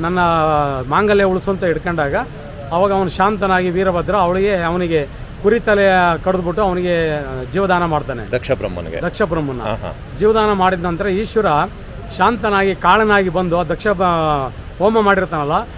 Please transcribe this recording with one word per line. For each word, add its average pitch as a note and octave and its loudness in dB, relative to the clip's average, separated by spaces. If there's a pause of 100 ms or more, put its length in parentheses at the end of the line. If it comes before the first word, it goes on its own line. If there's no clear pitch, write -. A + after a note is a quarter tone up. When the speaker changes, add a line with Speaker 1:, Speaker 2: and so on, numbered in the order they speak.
Speaker 1:
"ನನ್ನ E3+ -2 (680)
ಮಾಂಗಲ್ಯ G3+ 4
ಉಳಿಸು" F#3 0
ಅಂತ G3 -2
ಹಿಡ್ಕೊಂಡಾಗ D#3+ -2 (580)
ಅವಾಗ F#3+ 2
ಅವನು F#3+ 0
ಶಾಂತನಾಗಿ F#3 0
ವೀರಭದ್ರ F3 0
ಅವಳಿಗೆ, F#3+ 2
ಅವನಿಗೆ E3 0 (340)
ಕುರಿ G#3+ 4
ತಲೆ G3+ 2 (420)
ಕಡಿದ್ಬಿಟ್ಟು F#3 0
ಅವನಿಗೆ E3+ 0 (280)
ಜೀವದಾನ F3+ 2
ಮಾಡ್ತಾನೆ. C3+ -4
Speaker 2:
ದಕ್ಷ B2 -2
ಬ್ರಹ್ಮನಿಗೆ? F2 -2
Speaker 1:
ದಕ್ಷ F3 -4
ಬ್ರಹ್ಮನ. D3+ -2
Speaker 2:
ಆಹಾ. G2 -6 (220)
Speaker 1:
ಜೀವದಾನ G#3+ 2
ಮಾಡಿದ F#3 2
ನಂತರ F3 -2
ಈಶ್ವರ G#3 -2 (680)
ಶಾಂತನಾಗಿ G3 2
ಕಾಳನಾಗಿ G3+ 4
ಬಂದು F3 0
ಆ F3+ 0
ದಕ್ಷ D#3+ -4
ಬ-, E3 0 (260)
ಹೋಮ A3 4
ಮಾಡಿರ್ತಾನಲ್ಲ, F#3 0 (260)